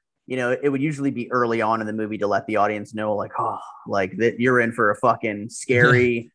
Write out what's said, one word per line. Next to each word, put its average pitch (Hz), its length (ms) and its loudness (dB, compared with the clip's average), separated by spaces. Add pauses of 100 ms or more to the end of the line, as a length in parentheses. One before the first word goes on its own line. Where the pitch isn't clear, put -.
(280)
you 127 100 -6
know, 123 140 0 (100)
it 143 80 2
would 135 140 -2
usually 139 280 -2
be 120 200 -8
early 117 320 2
on 110 180 0
in 107 60 -6
the 107 60 -4
movie 107 260 -6
to 101 80 0
let 98 180 0
the 107 120 -2
audience 104 360 0
know, 107 220 -2
like, 95 240 -6
"Oh, - 180 -4 (300)
like, 95 300 -2
that 117 220 0
you're 123 200 4
in 117 120 0
for 113 200 2
a 104 40 0
fucking 113 540 -2
scary, 123 840 2